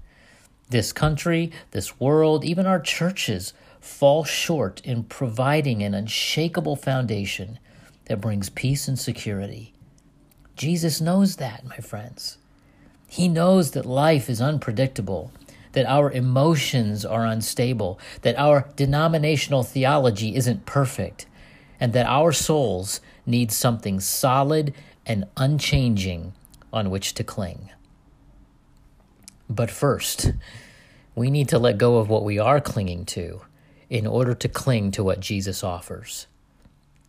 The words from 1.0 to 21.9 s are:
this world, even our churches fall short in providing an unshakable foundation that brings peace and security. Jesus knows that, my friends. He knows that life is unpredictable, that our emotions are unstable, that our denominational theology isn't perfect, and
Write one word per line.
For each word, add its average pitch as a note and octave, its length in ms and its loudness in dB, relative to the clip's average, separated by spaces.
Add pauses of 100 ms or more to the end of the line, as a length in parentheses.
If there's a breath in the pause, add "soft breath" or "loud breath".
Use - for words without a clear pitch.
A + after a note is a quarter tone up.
this - 280 -8
world, D3+ 460 4
even F3 220 0
our F#3 120 2
churches C#3 720 -4 (260 soft breath)
fall C#3+ 440 2
short C#3 580 -2
in A#2 220 -6
providing B2+ 800 0
an G2+ 140 -2
unshakable D3+ 800 -2
foundation A2 840 -4 (480 soft breath)
that G2+ 160 -4
brings G2+ 280 -4
peace - 380 -4
and C3 120 -4
security. A2 760 -8 (840)
Jesus D#3+ 460 -2
knows F#3+ 360 2
that, B2 280 -10
my B2+ 120 -16
friends. A2+ 600 -14 (680 soft breath)
He F3 200 0
knows F3 440 4
that - 160 -4
life C#3+ 420 4
is A2+ 120 -2
unpredictable, A#2 880 -2 (400 loud breath)
that C3 160 2
our C#3 240 4
emotions B2+ 960 2
are A#2 200 0
unstable, A2 760 -2 (220 loud breath)
that A#2+ 160 2
our C#3+ 380 6
denominational D3 880 2
theology B2+ 720 2
isn't A#2+ 300 0
perfect, - 640 -2 (520 loud breath)
and A#2 140 0